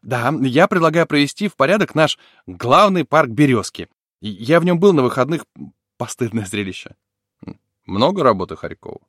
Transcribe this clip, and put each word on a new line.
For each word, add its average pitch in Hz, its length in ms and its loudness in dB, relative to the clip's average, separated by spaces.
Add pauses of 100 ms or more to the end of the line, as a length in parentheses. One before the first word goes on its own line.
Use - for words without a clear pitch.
Да, 123 380 -4
я 135 260 2
предлагаю 165 400 0
привести 147 400 -2
в - 80 -6
порядок 170 400 0
наш 156 240 0 (280)
главный 151 580 2
парк 147 240 0
Березки. 113 600 0 (320)
Я 110 400 -2
в 165 40 -4
нем 175 160 2
был 196 120 6
на 147 100 2
выходных. 131 420 -2 (520)
Постыдное 113 480 -6
зрелище. 95 520 -10 (880)
Много 143 380 0
работы 95 320 0
Харькову? - 520 -14